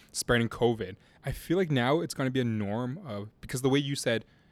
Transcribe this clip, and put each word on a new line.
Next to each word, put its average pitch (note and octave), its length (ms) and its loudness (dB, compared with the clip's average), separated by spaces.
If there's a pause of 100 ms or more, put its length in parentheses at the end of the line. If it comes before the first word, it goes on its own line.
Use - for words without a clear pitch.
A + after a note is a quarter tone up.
(140)
spreading A#2+ 340 2
covid, A2 480 0 (300)
I C3 80 -4
feel - 240 -2
like F#3 120 2
now C3+ 300 4
it's E3+ 140 -4
gonna C3+ 180 -2
be C3 80 0
a B2 60 2
norm A#2 600 -2
of, G#2+ 220 -8 (140)
because - 200 -6
the C3+ 60 2
way C3+ 120 4
you C#3 180 -2
said A2+ 260 0 (280)